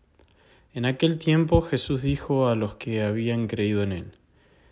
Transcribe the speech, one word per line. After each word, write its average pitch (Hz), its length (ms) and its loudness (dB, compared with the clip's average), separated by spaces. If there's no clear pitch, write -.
En 120 120 -4
aquel 160 320 2
tiempo 160 440 4
Jesús 135 400 -2
dijo 135 480 0
a 117 60 2
los 107 200 -2
que 110 280 -4
habían 113 440 -2
creído 104 360 0
en 98 100 -2
él: 87 180 -8